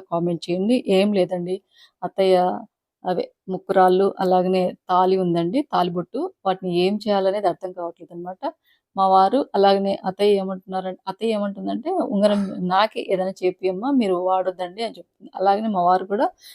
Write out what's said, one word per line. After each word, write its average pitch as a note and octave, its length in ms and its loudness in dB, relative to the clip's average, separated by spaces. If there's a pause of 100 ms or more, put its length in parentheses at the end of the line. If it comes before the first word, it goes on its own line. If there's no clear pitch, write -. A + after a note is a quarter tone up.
కామెంట్ E3+ 380 -2
చేయండి. F#3+ 340 0 (120)
ఏం G3 240 2
లేదండి, F3+ 440 -2 (460)
అత్తయ్య F#3 340 2 (680)
అవే F3+ 200 -2 (240)
ముక్కురాళ్ళు F#3 580 4 (120)
అలాగనే F#3 440 2 (220)
తాళి F#3 340 2
ఉందండి, F3 400 0 (100)
తాళిబొట్టు, F3+ 520 -4 (220)
వాటిని F#3 360 -4
ఏం F#3 200 2
చేయాలనేది G3+ 500 0
అర్థం F3 240 -4
కావట్లేదు E3+ 400 -12
అనమాట. F3+ 280 -12 (560)
మా F#3+ 120 2
వారు F#3+ 300 4 (120)
అలాగనే G3 420 4 (120)
అత్తయ్య G3+ 320 2
ఏమంటున్నారంటే, F#3+ 720 -6
అత్తయ్య G#3+ 300 -4
ఏమంటుందంటే, G3+ 540 -6 (180)
"ఉంగరం G3+ 320 2 (240)
నాకే F#3+ 400 0
ఏదైనా F#3+ 300 -2
చేపియమ్మా, F#3 560 -4
మీరు A3 320 2
వాడొద్దండి" F#3 600 -4
అని A3 120 -6
చెప్తుంది. - 400 -20
అలాగనే G3 340 0
మా G3 160 0
వారు F#3 200 2
కూడా G3+ 220 -2 (280)